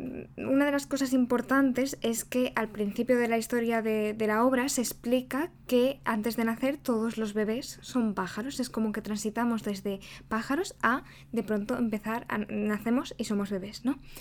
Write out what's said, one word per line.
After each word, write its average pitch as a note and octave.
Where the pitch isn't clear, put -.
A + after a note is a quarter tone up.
una C4+
de D4
las C#4
cosas C4+
importantes B3+
es A3+
que B3+
al A3
principio G#3+
de A#3+
la A3+
historia A#3
de, G#3+
de A3
la G#3+
obra C4
se C4
explica B3+
que B3+
antes A3+
de A#3
nacer A#3+
todos A3+
los G#3+
bebés G#3+
son A3
pájaros. G#3
Es A#3+
como A3
que G#3+
transitamos G#3+
desde G3
pájaros C#4
a, B3+
de A3+
pronto, G#3+
empezar A3+
a, A3
nacemos G#3+
y A#3
somos G3+
bebés, G3+
¿no? C4